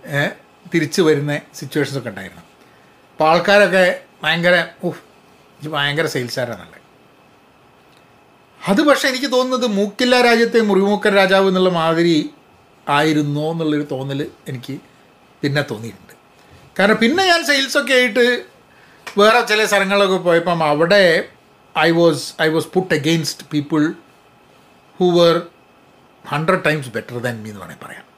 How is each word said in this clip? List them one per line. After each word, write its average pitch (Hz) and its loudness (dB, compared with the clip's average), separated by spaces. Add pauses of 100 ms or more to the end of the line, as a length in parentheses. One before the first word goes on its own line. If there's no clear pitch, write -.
ഏ, 147 -4 (460)
തിരിച്ച് 160 0
വരുന്ന 147 2 (140)
സിറ്റുവേഷൻസൊക്കെ 139 -6
ഉണ്ടായിരുന്നു. 95 -16 (680)
അപ്പോൾ 156 2
ആൾക്കാരൊക്കെ 185 4 (220)
ഭയങ്കര, 170 0 (180)
"ഉഫ്, 160 -6 (640)
ഇത് 151 -10
ഭയങ്കര 147 -2
സെയിൽസുകാരാണല്ലേ." 117 -8 (1900)
അത് 202 2
പക്ഷേ 294 2
എനിക്ക് 254 -4
തോന്നുന്നത് 254 0
മൂക്കില്ല 208 0
രാജ്യത്തെ 233 2
മുറിമൂക്കൻ 202 2
രാജാവ് 196 4
എന്നുള്ള 185 2
മാതിരി 165 0 (580)
ആയിരുന്നോ 151 0
എന്നുള്ളൊരു 151 -2
തോന്നൽ 135 -8 (180)
എനിക്ക് 135 -12 (640)
പിന്നെ 139 -2
തോന്നിയിട്ടുണ്ട്. 110 -14 (680)
കാരണം 202 2
പിന്നെ 311 0
ഞാൻ 339 2
സെയിൽസൊക്കെ 269 -2
ആയിട്ട് 247 2 (760)
വേറെ 220 6
ചില 214 0
സ്ഥലങ്ങളിലൊക്കെ 196 2
പോയപ്പം 170 0
അവിടെ 170 2 (600)
I 170 2
was, 165 4 (320)
I 156 -2
was 160 0 (160)
put 175 -2 (160)
against 160 -2 (160)
people 147 0 (1160)
who 180 2
were 170 4 (920)
hundred 165 0
times 151 -2
better 117 -12
than 120 -8
me 107 -14
എന്ന് 101 -16
വേണമെങ്കിൽ 85 -18
പറയാം. - -18 (140)